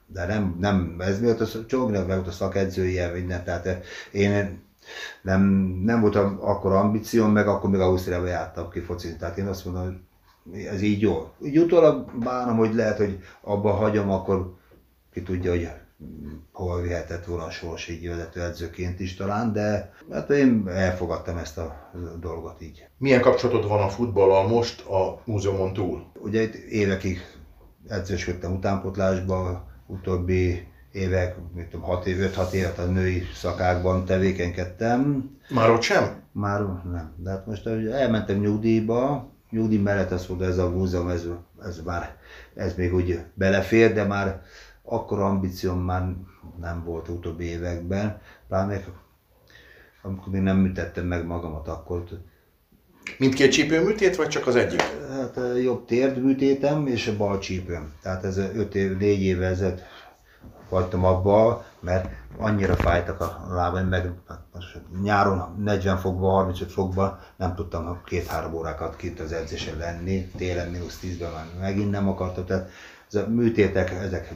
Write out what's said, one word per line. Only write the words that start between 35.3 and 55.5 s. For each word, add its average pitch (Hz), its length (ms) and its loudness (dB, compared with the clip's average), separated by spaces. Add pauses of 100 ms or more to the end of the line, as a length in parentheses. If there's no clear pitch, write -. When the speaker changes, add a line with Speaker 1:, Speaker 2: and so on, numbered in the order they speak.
Speaker 2:
Már 117 220 4
ott 117 120 6
sem? - 400 0 (100)
Speaker 1:
Már 101 280 -2 (240)
nem. 82 320 -8
De 87 140 -8
hát 95 160 -6
most, 107 180 -8
hogy 110 220 -2
elmentem 110 500 2
nyugdíjba, 113 920 2 (220)
nyugdíj 110 280 2
mellett 98 320 2
azt 90 180 -2
mondta, 92 180 -2
ez 90 120 2
a 90 120 2
múzeum, 90 380 0
ez, 87 160 -2 (380)
ez 85 220 -10
már, 87 320 -6 (380)
ez 95 200 -4
még 90 200 0
úgy 90 300 0 (100)
belefér, 98 580 6
de 101 120 2
már 98 380 0 (400)
akkora 104 440 -2
ambícióm 92 540 -2
már 90 340 -2 (460)
nem 85 240 -8
volt 82 240 -8
utóbbi 85 360 -8
években, 87 760 -4 (280)
pláne 98 240 0
még 95 120 -6 (1160)
amikor 95 300 -8
még 95 100 0
nem 95 140 4
műtettem 90 500 0
meg 87 200 -2
magamat, 85 420 -6
akkor 87 360 -6 (1120)
Speaker 2:
Mindkét 135 340 6
csípőműtét, 175 640 4
vagy 151 120 0
csak 151 180 -2
az 123 100 6
egyik? 87 260 4 (280)
Speaker 1:
Hát, 135 260 -6
ö, 123 200 -2